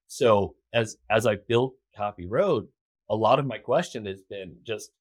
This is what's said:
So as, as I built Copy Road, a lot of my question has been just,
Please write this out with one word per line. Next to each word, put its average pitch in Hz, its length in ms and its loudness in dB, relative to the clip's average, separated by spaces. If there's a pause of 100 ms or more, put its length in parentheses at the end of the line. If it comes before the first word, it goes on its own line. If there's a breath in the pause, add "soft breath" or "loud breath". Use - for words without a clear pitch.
So 107 480 2 (180)
as, 113 240 0 (140)
as 110 160 2
I 107 80 2
built 117 400 -2 (200)
Copy 104 300 -8
Road, 123 420 0 (400)
a 110 80 -2
lot 110 220 4
of 143 80 0
my 110 140 -8
question 123 480 -2
has 95 160 -10
been 92 400 -14
just, 107 380 -10